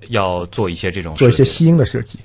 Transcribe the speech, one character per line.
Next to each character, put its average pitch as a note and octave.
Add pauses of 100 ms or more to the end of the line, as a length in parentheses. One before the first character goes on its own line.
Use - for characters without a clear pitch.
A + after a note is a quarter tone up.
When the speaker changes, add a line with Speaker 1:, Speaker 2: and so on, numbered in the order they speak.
Speaker 1:
要 F#2
做 F#2+
一 F2
些 F#2
这 F2+
种 D#2+
设 A#2+
计。 -
Speaker 2:
做 -
一 -
些 C3+
吸 E3
音 E3+
的 C#3
设 A#2
计。 -